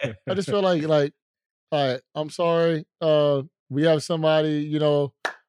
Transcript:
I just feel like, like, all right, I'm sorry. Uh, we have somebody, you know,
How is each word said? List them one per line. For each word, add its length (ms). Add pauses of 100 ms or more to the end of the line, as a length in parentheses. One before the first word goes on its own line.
(280)
I 60
just 140
feel 140
like, 220
like, 280 (600)
all 200
right, 80 (140)
I'm 160
sorry. 560 (140)
Uh, 420 (260)
we 160
have 180
somebody, 600
you 160
know, 340 (360)